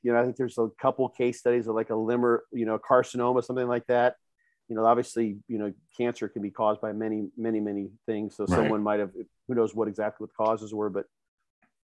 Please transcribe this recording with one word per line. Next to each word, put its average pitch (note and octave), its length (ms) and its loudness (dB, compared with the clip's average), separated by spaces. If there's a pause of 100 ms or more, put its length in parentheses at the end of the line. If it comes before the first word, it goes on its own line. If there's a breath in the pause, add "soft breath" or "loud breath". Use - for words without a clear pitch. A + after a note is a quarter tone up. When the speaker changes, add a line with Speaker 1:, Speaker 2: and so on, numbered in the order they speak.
Speaker 1:
you A#2+ 100 2
know, A#2 80 6
I B2 40 4
think B2 120 -2
there's B2 220 -4
a A2+ 100 2 (120)
couple C3 280 2
case B2 320 -2
studies A#2+ 260 2
of A2 80 -2
like A2 160 -2
a A2 60 0
liver, A#2 560 2
you A#2 120 -2
know, A2 140 0
carcinoma, B2 640 2
something B2+ 240 -2
like A#2+ 180 -2
that. B2 300 2 (520)
You A2+ 80 -6
know, A2 80 0
obviously, A#2 540 2 (100)
you A2+ 100 -4
know, G#2 140 -4 (240)
cancer A#2 320 -2
can G#2+ 140 -8
be G2+ 80 -6
caused G#2+ 300 0
by A2 120 -4
many, G#2+ 440 -4
many, A2+ 240 0
many G2+ 300 -4 (160)
things. G#2+ 300 -6
So G#2 80 -4
Speaker 2:
Right. F2+ 120 0
Speaker 1:
someone G#2+ 260 2
might G#2 180 0
have, G2 100 -4 (380)
who B2 60 -4
knows A2 200 2
what A2 140 0
exactly G#2+ 360 -6
what - 60 -14
the - 140 -4
causes A2 280 -2
were, G#2 180 -2
but, F#2+ 160 -4 (800)